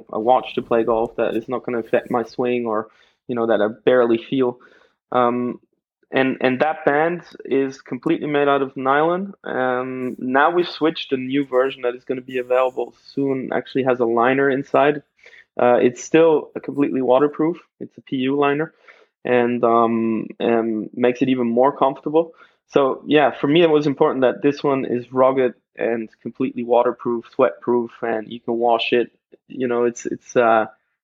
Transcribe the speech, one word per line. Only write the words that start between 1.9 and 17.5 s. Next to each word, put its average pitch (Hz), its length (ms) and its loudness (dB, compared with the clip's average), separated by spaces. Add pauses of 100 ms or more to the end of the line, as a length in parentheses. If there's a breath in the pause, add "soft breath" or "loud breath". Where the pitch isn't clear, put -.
my 120 120 -2
swing 123 440 -4
or, 107 220 -4 (380 soft breath)
you 127 60 -8
know, 117 140 -2
that 110 120 2
I 104 80 2 (160)
barely 120 360 4
feel. 127 400 -2 (520 soft breath)
Um, 123 480 -2 (520)
and, 131 300 0
and 127 200 0
that 156 240 -2
band 160 380 0 (200)
is 135 380 -2
completely 151 460 -6
made 147 200 2
out 139 140 2
of 135 160 -6
nylon. 160 560 0 (100)
Um, 127 760 -4
now 131 320 2
we've 175 180 0
switched - 420 -4
a 135 60 0
new 131 280 -4
version 131 360 0
that 123 140 -2
is 127 100 -20
gonna 131 160 -6
be 127 160 -8
available 123 560 0 (200)
soon, 135 380 -4
actually 127 320 -4
has 127 160 0
a 123 60 2
liner 127 440 2
inside. 139 520 0 (580 loud breath)
Uh, 123 220 4
it's 123 220 0
still 160 520 2
a 110 40 -10
completely 139 420 -2
waterproof. 147 560 2 (220)